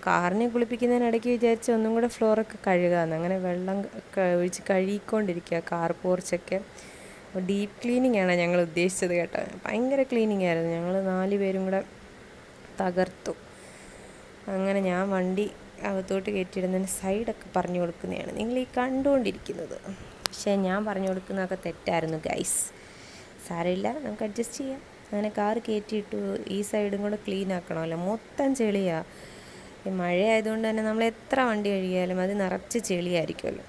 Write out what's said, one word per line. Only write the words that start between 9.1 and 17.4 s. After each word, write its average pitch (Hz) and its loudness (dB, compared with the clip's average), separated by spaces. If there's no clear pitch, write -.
കേട്ടോ. - -2
ഭയങ്കര 262 2
ക്ലീനിങ് 214 4
ആയിരുന്നു. 165 2
ഞങ്ങൾ 175 -2
നാല് 190 2
പേരും 190 0
കൂടെ 190 2
തകർത്തു. 185 -2
അങ്ങനെ 196 2
ഞാൻ 180 2
വണ്ടി 185 2
അകത്തോട്ട് 190 -2
കയറ്റിയിടുന്നതിന് 185 0
സൈഡൊക്കെ 214 -2